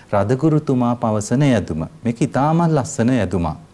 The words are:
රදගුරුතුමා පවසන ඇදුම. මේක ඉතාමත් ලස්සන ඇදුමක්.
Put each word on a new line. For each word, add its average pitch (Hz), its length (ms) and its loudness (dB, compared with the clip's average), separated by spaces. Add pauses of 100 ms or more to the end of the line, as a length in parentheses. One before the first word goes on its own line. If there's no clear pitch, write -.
රදගුරුතුමා 127 840 0
පවසන 113 460 0
ඇදුම. 98 440 0 (140)
මේක 117 220 -4
ඉතාමත් 160 500 2
ලස්සන 120 380 0
ඇදුමක්. 90 480 -2 (160)